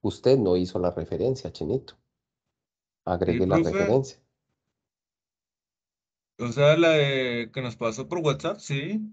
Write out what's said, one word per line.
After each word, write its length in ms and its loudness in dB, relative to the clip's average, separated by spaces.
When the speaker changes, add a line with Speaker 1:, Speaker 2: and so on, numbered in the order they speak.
Speaker 1:
Usted 360 2
no 180 2
hizo 220 -2
la 140 0
referencia, 600 -4
Chinito. 440 -6
Speaker 2:
Sí, 40 -20
Speaker 1:
Agregue 420 0
la 80 2
Speaker 2:
profe. 160 2
Speaker 1:
referencia. 500 0
Speaker 2:
O 140 -6
sea, 260 4
la 120 4
de 640 0
que 120 -8
nos 120 -8
pasó 320 -6
por 120 -4
WhatsApp, 400 -2
sí. 420 -6